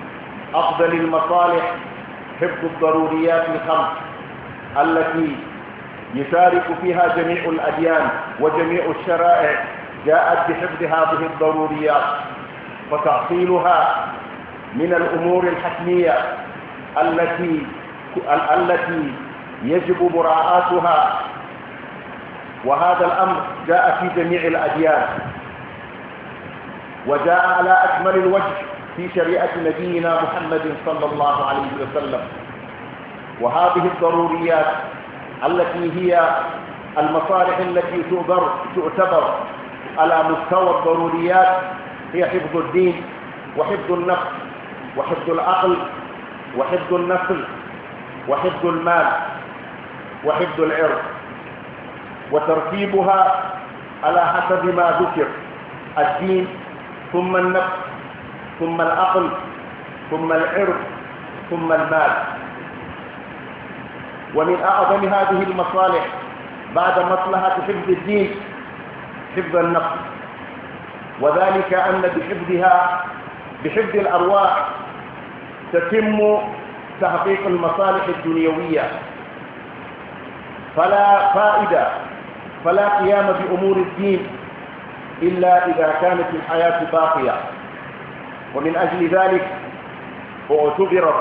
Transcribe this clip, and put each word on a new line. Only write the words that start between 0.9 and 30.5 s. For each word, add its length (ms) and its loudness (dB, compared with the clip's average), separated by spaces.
المصالح 840 2
حفظ 240 -2
الضروريات 840 2
الخمس 400 0
التي 560 2
يشارك 480 4
فيها 340 4
جميع 280 0
الأديان 640 2
وجميع 440 2
الشرائع 640 4
جاءت 440 4
بحفظ 320 -4
هذه 440 2
الضروريات، 760 0
فتحصيلها 1160 2
من 200 0
الأمور 500 2
الحتمية 720 2
التي، 640 0
ال-، 340 0
التي 640 2
يجب 540 2
مراعاتها، 1040 4
وهذا 420 4
الأمر 340 2
جاء 320 6
في 220 0
جميع 200 2
الأديان، 600 2
وجاء 400 4
على 140 4
أكمل 420 6
الوجه 420 4
في 180 -6
شريعة 340 2
نبينا 580 0
محمد 520 -2